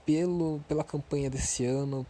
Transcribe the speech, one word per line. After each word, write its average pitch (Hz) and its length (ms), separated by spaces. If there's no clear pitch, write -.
pelo, 160 600
pela 151 160
campanha 143 460
desse 131 340
ano, 135 460